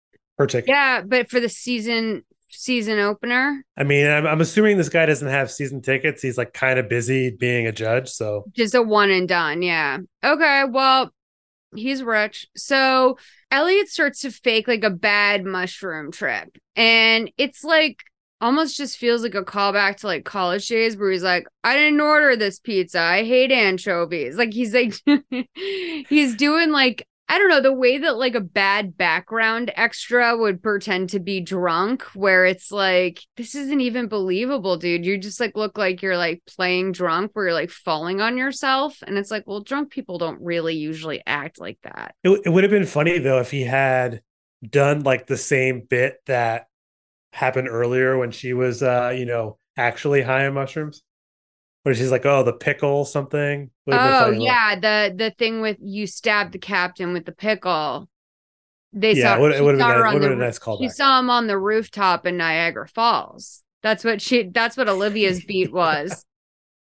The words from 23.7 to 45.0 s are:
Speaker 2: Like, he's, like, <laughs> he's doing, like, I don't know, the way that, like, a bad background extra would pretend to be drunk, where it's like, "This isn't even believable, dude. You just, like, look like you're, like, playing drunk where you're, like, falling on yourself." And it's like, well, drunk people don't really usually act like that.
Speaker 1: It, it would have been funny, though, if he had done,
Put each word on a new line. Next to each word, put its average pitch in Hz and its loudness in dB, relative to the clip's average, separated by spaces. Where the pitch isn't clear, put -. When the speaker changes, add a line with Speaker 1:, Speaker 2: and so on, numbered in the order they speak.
Speaker 2:
Like, 226 0
he's, 220 -2
like, 247 2
<laughs> 277 -2
he's 285 2
doing, 311 2
like, 269 0
I 339 2
don't 392 4
know, 294 4
the 269 4
way 254 2
that, 277 -2
like, 254 -2
a 233 -2
bad 196 0
background 220 -2
extra 233 0
would 208 -2
pretend 196 -2
to 202 -4
be 185 -4
drunk, 180 -2
where 190 4
it's 185 0
like, 185 0
"This 233 -12
isn't 277 -2
even 240 -2
believable, 196 -2
dude. 170 -2
You 196 0
just, 196 -8
like, 214 -4
look 214 -4
like 185 -2
you're, 185 0
like, 170 -4
playing 185 -2
drunk 175 -2
where 202 -4
you're, 170 0
like, 165 -4
falling 170 -4
on 233 -2
yourself." 269 -4
And 202 -6
it's 202 -4
like, 208 -6
well, 208 -8
drunk 277 -6
people 185 -10
don't 165 -6
really 170 -2
usually 156 -8
act 143 -6
like 90 -14
that. - -16
Speaker 1:
It, 196 4
it - 0
would 185 6
have 202 4
been 202 4
funny, 165 0
though, 131 2
if 120 -4
he 139 -4
had 127 0
done, 143 2